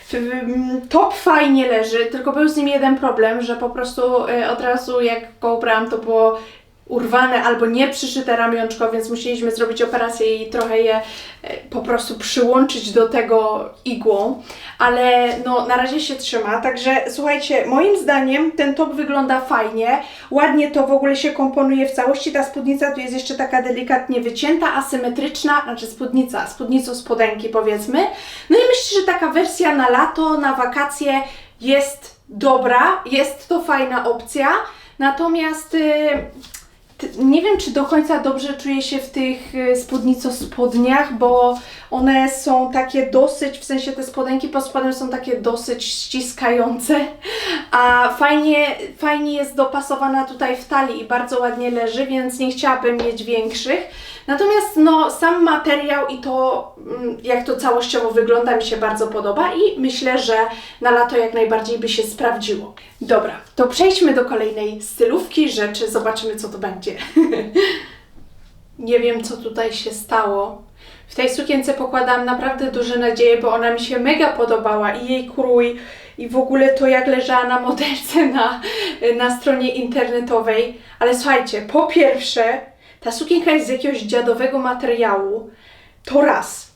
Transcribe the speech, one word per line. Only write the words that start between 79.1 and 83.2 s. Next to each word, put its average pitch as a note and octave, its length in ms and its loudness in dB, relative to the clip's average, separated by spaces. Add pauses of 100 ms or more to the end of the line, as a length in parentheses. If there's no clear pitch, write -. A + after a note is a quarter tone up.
na B3 220 0
stronie B3+ 360 0
internetowej. A#3+ 1040 0 (200)
Ale A#3+ 160 4
słuchajcie, C4 480 0
po D4+ 240 4
pierwsze, C4 720 2 (400)
ta E4+ 120 -6
sukienka E4+ 380 0